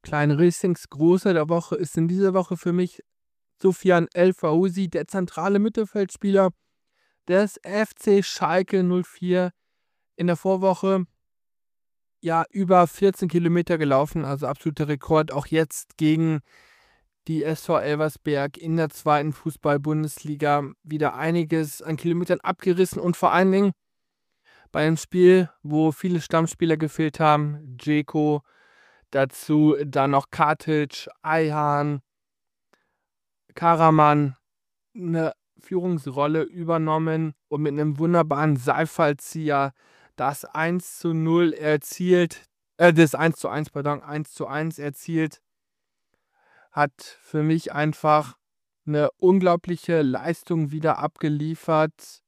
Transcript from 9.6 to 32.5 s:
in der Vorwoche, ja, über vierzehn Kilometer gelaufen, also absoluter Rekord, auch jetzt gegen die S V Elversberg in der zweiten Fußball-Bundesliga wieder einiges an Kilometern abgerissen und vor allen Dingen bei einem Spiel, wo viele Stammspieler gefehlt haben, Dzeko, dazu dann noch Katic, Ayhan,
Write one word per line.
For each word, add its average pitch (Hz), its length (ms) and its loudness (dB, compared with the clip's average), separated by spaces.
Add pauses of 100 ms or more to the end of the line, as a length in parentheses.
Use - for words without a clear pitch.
in 175 120 -2
der 175 100 0
Vorwoche, 190 680 0 (1160)
ja, 165 300 -2
über 180 360 4
vierzehn 196 400 0
Kilometer 170 500 0
gelaufen, 147 460 0
also 139 240 -6
absoluter 147 400 -6
Rekord, 156 460 0
auch 143 140 -6
jetzt - 500 -4
gegen 156 420 0 (880)
die 156 160 -4
S 156 220 -6
V 160 120 0
Elversberg 147 800 -4
in 165 200 -4
der 160 100 0
zweiten 147 460 -2
Fußball-Bundesliga 147 1300 -4 (200)
wieder 151 320 -4
einiges 160 680 -2
an 156 160 -6
Kilometern 170 420 -2
abgerissen 185 640 -2
und 175 160 -2
vor - 160 2
allen 185 180 4
Dingen 196 200 2 (1000)
bei 151 160 0
einem 165 80 2
Spiel, 180 540 4 (140)
wo 151 280 0
viele 180 300 -2
Stammspieler 165 560 0
gefehlt 156 420 -4
haben, 147 580 0
Dzeko, 151 640 0 (680)
dazu 151 720 2
dann 139 260 0
noch 139 200 0
Katic, 151 760 -2 (140)
Ayhan, 147 800 -2 (1500)